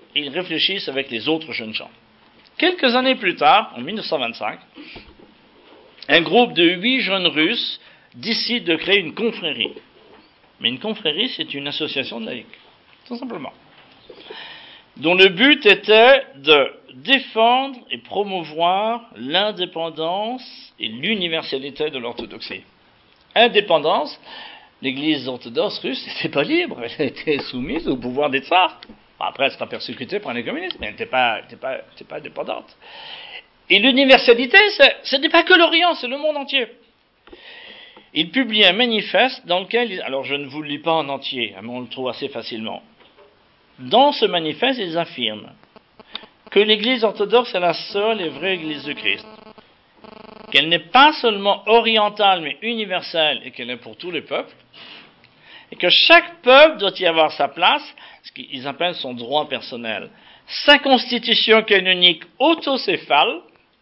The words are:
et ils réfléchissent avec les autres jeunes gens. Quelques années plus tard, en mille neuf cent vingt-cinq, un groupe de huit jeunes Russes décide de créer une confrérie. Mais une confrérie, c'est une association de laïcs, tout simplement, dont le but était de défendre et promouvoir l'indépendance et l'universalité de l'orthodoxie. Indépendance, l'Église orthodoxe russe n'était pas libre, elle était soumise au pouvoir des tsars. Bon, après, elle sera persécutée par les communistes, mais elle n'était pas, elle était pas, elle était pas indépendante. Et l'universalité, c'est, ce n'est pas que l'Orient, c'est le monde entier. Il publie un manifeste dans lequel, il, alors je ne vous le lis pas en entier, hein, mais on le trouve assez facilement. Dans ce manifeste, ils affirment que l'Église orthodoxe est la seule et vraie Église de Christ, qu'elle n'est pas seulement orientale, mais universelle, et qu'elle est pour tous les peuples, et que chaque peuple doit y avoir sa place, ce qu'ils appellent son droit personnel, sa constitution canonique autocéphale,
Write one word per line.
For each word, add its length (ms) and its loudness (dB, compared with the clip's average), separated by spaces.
et 60 -4
ils 100 -8
réfléchissent 580 -4
avec 220 -4
les 180 -6
autres 240 -2
jeunes 220 -10
gens. 160 -12
Quelques 340 2
années 200 2
plus 220 -2
tard, 380 4
en 60 -12
mille 140 -10
neuf 100 -8
cent 140 -4
vingt-cinq, 400 -8
un 120 4
groupe 320 2
de 100 0
huit 380 2
jeunes 260 -2
Russes 540 -2
décide 500 -6
de 120 0
créer 220 0
une 160 -6
confrérie. 580 -6
Mais 80 -2
une 100 -8
confrérie, 520 -4
c'est 240 -10
une 140 -10
association 520 -8
de 60 -10
laïcs, 320 -14
tout 80 -12
simplement, 380 -12
dont 160 0
le 160 8
but 340 2
était 600 6
de 340 4
défendre 880 0
et 60 -12
promouvoir 1080 -4
l'indépendance 1600 -6
et 100 -6
l'universalité 1000 -4
de 100 -10
l'orthodoxie. 680 -12
Indépendance, 840 2
l'Église 440 -2
orthodoxe 520 -6
russe 280 -8
n'était 220 -8
pas 140 -2
libre, 360 -2
elle 80 0
était 320 -4
soumise 500 -8
au 80 0
pouvoir 320 -2
des 120 -2
tsars. 380 0
Bon, 80 -6
après, 180 -4
elle 80 0
sera 160 -10
persécutée 500 -10
par 140 -10
les 100 -6
communistes, 380 -10
mais 60 -10
elle 80 -10
n'était 100 -10
pas, 340 0
elle 60 -16
était 120 -20
pas, 180 -10
elle 100 -12
était 120 -20
pas 100 -14
indépendante. 580 -12
Et 100 6
l'universalité, 800 6
c'est, 240 6
ce 140 -4
n'est 120 0
pas 140 4
que 100 4
l'Orient, 420 4
c'est 140 -8
le 80 -8
monde 220 -2
entier. 280 -2
Il 160 -2
publie 340 2
un 80 6
manifeste 720 0
dans 140 0
lequel, 320 -2
il, 80 -8
alors 240 -6
je 100 -6
ne 120 -6
vous 160 -10
le 60 -12
lis 100 -6
pas 160 0
en 160 0
entier, 440 -6
hein, 80 -18
mais 60 -12
on 120 -10
le 80 -14
trouve 200 -8
assez 220 -8
facilement. 520 -12
Dans 340 4
ce 120 -2
manifeste, 560 0
ils 160 -6
affirment 560 -6
que 80 2
l'Église 460 2
orthodoxe 500 0
est 60 -2
la 140 2
seule 480 -2
et 80 -4
vraie 240 -4
Église 300 -8
de 100 -8
Christ, 320 -4
qu'elle 200 2
n'est 80 2
pas 340 6
seulement 540 0
orientale, 760 4
mais 220 -8
universelle, 840 -4
et 60 -16
qu'elle 200 -14
est 60 -8
pour 220 -18
tous 120 -12
les 120 -6
peuples, 320 -8
et 60 -18
que 140 0
chaque 520 6
peuple 360 8
doit 200 -4
y 80 0
avoir 240 2
sa 160 -2
place, 380 0
ce 80 -20
qu'ils 340 -12
appellent 300 -4
son 180 -10
droit 340 -4
personnel, 600 -8
sa 340 2
constitution 840 2
canonique 640 4
autocéphale, 1000 0